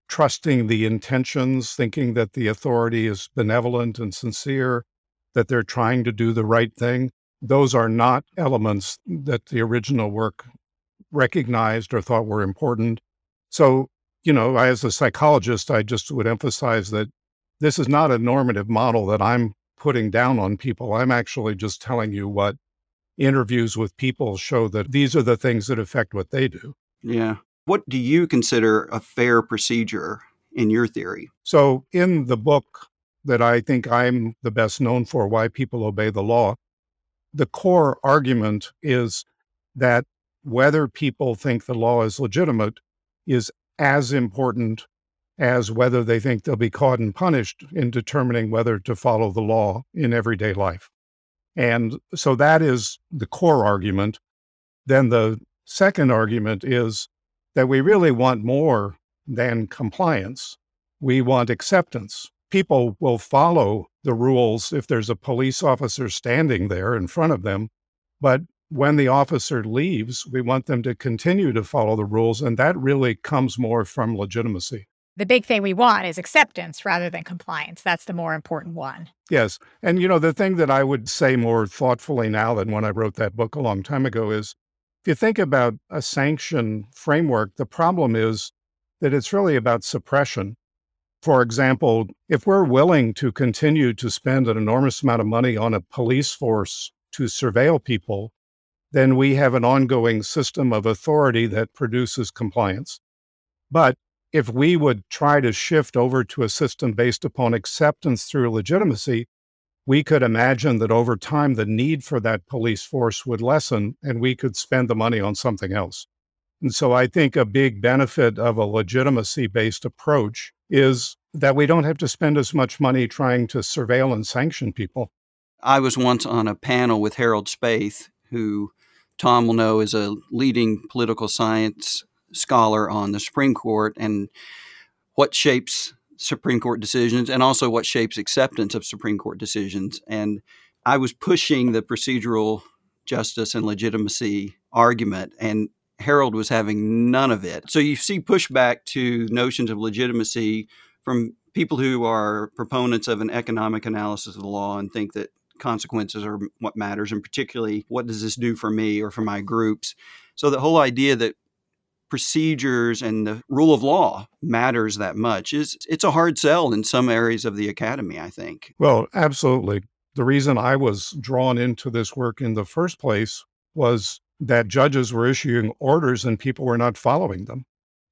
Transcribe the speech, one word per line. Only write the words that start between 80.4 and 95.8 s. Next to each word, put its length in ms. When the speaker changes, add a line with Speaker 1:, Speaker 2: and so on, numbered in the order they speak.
Speaker 1:
that 120
I 140
would 260
say 260
more 300
thoughtfully 640
now 240
than 180
when 140
I 60
wrote 240
that 200
book 200
a 60
long 200
time 240
ago 240
is, 260
if 60
you 80
think 240
about 340
a 140
sanction 920
framework, 640
the 100
problem 500
is 360
that 100
it's 220
really 220
about 280
suppression. 720
For 180
example, 680
if 160
we're 180
willing 520
to 160
continue 640
to 180
spend 360
an 80
enormous 460
amount 200
of 60
money 300
on 160
a 80